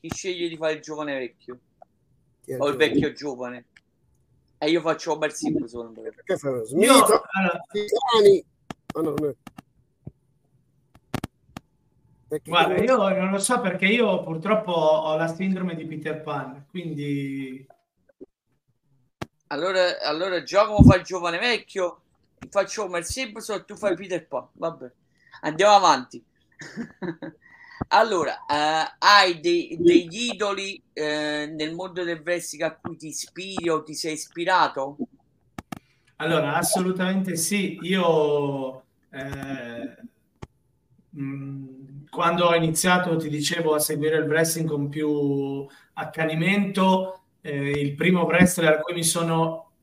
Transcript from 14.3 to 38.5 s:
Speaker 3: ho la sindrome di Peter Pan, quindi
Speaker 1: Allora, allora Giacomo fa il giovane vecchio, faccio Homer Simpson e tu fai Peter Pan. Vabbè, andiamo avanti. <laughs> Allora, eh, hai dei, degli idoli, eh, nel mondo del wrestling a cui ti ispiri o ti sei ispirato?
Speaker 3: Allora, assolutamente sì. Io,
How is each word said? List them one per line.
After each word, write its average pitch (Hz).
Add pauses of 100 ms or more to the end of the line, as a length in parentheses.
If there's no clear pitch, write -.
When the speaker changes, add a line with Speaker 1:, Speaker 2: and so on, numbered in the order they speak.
Speaker 3:
ho 156
la 165
sindrome 180
di 156
Peter 156
Pan, 135
quindi 143 (1800)
Speaker 1:
Allora, 180
allora 165
Giacomo 208
fa 190
il 175
giovane 175
vecchio, 196 (480)
faccio 196
Homer 175
Simpson 214
e -
tu 208
fai 202
Peter 180
Pan. -
Vabbè, 143 (520)
andiamo 180
avanti. 147 (340)
<laughs> - (500)
Allora, 190
eh, 151
hai 185
dei, 170
degli 175
idoli, 196 (100)
eh, 151
nel 156
mondo 180
del 170
wrestling 165
a 160
cui 170
ti 156
ispiri 175
o 156
ti 156
sei 156
ispirato? 151 (1120)
Speaker 3:
Allora, 156
assolutamente 185
sì. 190
Io, 147 (240)